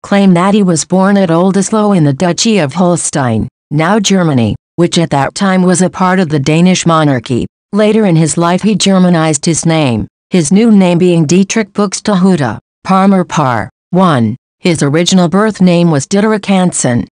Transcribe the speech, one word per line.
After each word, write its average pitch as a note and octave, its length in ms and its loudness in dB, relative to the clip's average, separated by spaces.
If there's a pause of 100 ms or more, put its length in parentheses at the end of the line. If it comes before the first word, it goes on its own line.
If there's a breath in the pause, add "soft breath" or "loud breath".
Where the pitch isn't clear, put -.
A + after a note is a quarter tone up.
claim G3 320 2
that F#3+ 180 0
he G#3 100 2
was F3+ 220 -2
born F#3+ 320 0
at G3 100 0
Oldesloe G3 720 0
in D#3 80 2
the C#3+ 80 0
Duchy F#3 460 -2
of C#3+ 160 -4
Holstein, D3 720 -2 (220)
now E3 280 0
Germany, D#3+ 560 0 (220)
which E3+ 200 0
at E3 120 0
that C3+ 260 -2
time F#3 280 0
was F3+ 180 2
a F3+ 80 0
part F#3 320 0
of E3 80 -2
the D3+ 100 -2
Danish E3 460 0
monarchy. C#3+ 600 0 (280)
Later G#3+ 320 2
in F3 100 2
his D#3+ 220 0
life F3 240 0
he G#3+ 120 0
Germanized F3+ 680 0
his E3 220 -2
name, C#3+ 420 0 (220)
his E3+ 200 0
new A3 220 4
name F#3 260 4
being E3+ 280 2
Dietrich G3 480 -2
Buxtehude, F#3 840 -2 (280)
Parmer F#3+ 400 2
Par. B2 440 -2 (200)
One, C#3+ 480 0 (220)
his E3 220 -2
original E3+ 460 0
birth G3+ 320 -2
name F3 320 2
was C#3+ 160 -2
Dieterich G#3 380 -2
Hansen. F3+ 680 -2